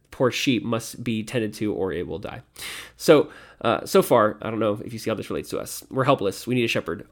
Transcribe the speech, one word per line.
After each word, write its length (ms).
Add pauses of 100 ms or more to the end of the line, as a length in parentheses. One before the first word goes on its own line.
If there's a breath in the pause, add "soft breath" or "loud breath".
(120)
poor 180
sheep 320
must 400
be 220
tended 300
to 200
or 180
it 140
will 140
die. 220 (540 loud breath)
So, 340 (320 loud breath)
uh, 220
so 160
far, 420
I 80
don't 100
know 240
if 80
you 80
see 100
how 60
this 120
relates 220
to 80
us. 320
We're 140
helpless. 420
We 80
need 100
a 40
shepherd. 440